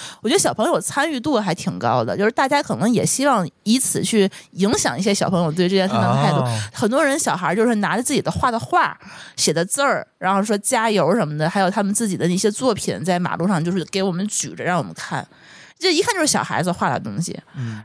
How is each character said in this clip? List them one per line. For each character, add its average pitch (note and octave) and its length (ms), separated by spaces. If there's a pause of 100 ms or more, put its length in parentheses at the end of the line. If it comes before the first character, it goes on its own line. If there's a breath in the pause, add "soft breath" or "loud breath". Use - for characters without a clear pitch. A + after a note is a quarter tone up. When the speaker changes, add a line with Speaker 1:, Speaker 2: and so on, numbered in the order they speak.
(220 loud breath)
Speaker 1:
我 A3 80
觉 C#4 40
得 G4 60
小 C#4+ 140
朋 G#3+ 120
友 D#4+ 140
参 C#4+ 320
与 C4+ 80
度 C4+ 180
还 G3 160
挺 D#3+ 240
高 A#2 280
的， G2 100
就 F#3+ 80
是 A3 80
大 C4+ 160
家 C#4+ 160
可 - 140
能 F3+ 120
也 G#3 160
希 C4 200
望 A#3 200 (180)
以 A3 140
此 - 240
去 F#3+ 280 (220 loud breath)
影 G3 260
响 - 200
一 E3 40
些 G3+ 120
小 - 160
朋 F3+ 140
友 D#3+ 80
对 F3 160
这 F#3+ 80
件 F#3+ 100
事 G3+ 80
情 A#2 80
的 A2+ 120 (100)
态 D3+ 60
度。 D3 80
Speaker 2:
哦。 A#2+ 220 (140)
Speaker 1:
很 - 160
多 C4+ 140
人 C#4+ 160
小 D#3 160
孩 F3 180
就 A3 120
是 A#3+ 100
拿 F#3+ 220
着 A#3+ 40
自 C4+ 120
己 F#3+ 80
的 D#3 100
画 B3+ 180
的 A3+ 80
画、 A#3 400 (380 loud breath)
写 - 160
的 E3 140
字 C#4 160
儿， B3 260 (100)
然 F#3 160
后 G3 80
说 G#3 180
加 A3+ 300
油 F3+ 240
什 G#3 140
么 D3 100
的， D#3 120
还 G3+ 100
有 F#3+ 100
他 G3+ 140
们 G3+ 100
自 A3+ 140
己 F#3 80
的 - 100
一 F3+ 120
些 G#3+ 120
作 A#3+ 240
品 C3 300
在 F3 160
马 F3 160
路 E3 100
上 F#3+ 160
就 F3 120
是 F#3 180
给 F#3+ 100
我 G3 80
们 F3+ 200
举 - 260
着 - 80
让 F3 140
我 D3 60
们 E2 100
看。 - 340 (500 loud breath)
这 F#4 140
一 D#4 120
看 A#4 100
就 F#4+ 60
是 D#4 80
小 - 160
孩 - 180
子 F3 100
画 F3+ 200
的 B2 80
东 G#2+ 200
西。 - 180 (200)
Speaker 3:
嗯。 A2+ 280